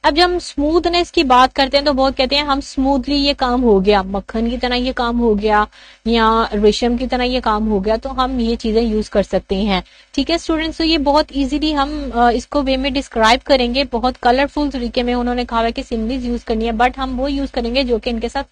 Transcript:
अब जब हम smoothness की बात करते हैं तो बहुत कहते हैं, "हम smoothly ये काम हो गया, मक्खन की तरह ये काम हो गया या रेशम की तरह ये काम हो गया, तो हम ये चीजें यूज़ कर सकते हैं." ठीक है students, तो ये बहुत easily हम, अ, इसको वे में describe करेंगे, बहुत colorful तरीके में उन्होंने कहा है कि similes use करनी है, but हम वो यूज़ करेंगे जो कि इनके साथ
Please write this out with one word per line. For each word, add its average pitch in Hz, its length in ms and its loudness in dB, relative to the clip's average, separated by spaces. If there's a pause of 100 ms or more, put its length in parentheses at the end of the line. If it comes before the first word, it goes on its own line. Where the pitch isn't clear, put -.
अब 302 120 2
जब 339 80 4
हम 359 160 2
smoothness 339 720 0
की 339 120 2
बात 254 300 4
करते 269 240 0
हैं 285 80 0
तो 294 80 2
बहुत 269 220 0
कहते 269 200 0
हैं, 294 80 0
"हम 277 160 0
smoothly 277 560 -2
ये 285 180 2
काम 254 280 0
हो 214 180 4
गया, 196 240 2
मक्खन 196 460 -4
की 247 80 -4
तरह 247 180 -2
ये 247 180 -2
काम 240 240 -2
हो 233 180 2
गया 208 320 2 (400)
या 226 460 2
रेशम 214 440 2
की 254 100 -4
तरह 247 160 -2
ये 247 180 -2
काम 220 260 0
हो 214 120 0
गया, 214 180 0
तो 262 120 -8
हम 254 300 -2
ये 233 160 0
चीजें 226 260 0
यूज़ 214 280 -2
कर 202 140 0
सकते 196 320 -4
हैं." 190 280 0 (300)
ठीक 269 160 -2
है 339 80 0
students, 320 400 -4
तो 330 60 -2
ये 320 140 2
बहुत 294 360 2
easily 277 380 0
हम, 285 400 -2
अ, 240 200 4
इसको 247 300 -2
वे 262 160 0
में 269 160 -2
describe 247 480 2
करेंगे, 247 420 0
बहुत 254 340 -2
colorful 277 520 2
तरीके 240 340 -4
में 240 100 0
उन्होंने 247 320 -2
कहा 233 160 -2
है 233 100 0
कि 269 120 -8
similes 247 420 -4
use 240 200 -4
करनी 226 200 -2
है, 233 80 -2
but 247 240 0
हम 262 200 -6
वो 269 100 -2
यूज़ 277 240 -4
करेंगे 240 320 -2
जो 240 160 0
कि 247 100 -6
इनके 233 200 -4
साथ 277 220 -6